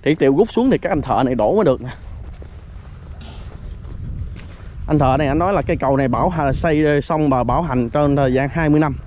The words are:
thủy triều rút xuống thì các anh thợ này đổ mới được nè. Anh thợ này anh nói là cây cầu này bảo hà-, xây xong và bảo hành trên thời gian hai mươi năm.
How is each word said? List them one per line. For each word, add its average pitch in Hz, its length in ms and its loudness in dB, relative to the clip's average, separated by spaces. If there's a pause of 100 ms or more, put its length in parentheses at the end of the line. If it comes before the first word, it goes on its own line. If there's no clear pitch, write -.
thủy 151 160 2
triều 139 160 4
rút 220 160 2
xuống 247 180 2
thì 160 80 2
các 180 140 -2
anh 156 100 0
thợ 113 240 0
này 127 80 0
đổ 117 200 2
mới 208 100 2
được 131 180 2
nè. 127 80 -10 (3000)
Anh 151 120 2
thợ 131 200 4
này 151 80 2
anh 139 120 0
nói 185 140 2
là 165 100 0
cây 175 140 0
cầu 135 200 2
này 135 120 2
bảo 123 200 2
hà-, 156 240 0
xây 151 500 2
xong 156 280 0
và 127 140 2
bảo 123 180 2
hành 127 260 0
trên 143 280 2
thời 135 180 2
gian 135 180 2
hai 165 160 0
mươi 151 120 6
năm. 147 140 0 (120)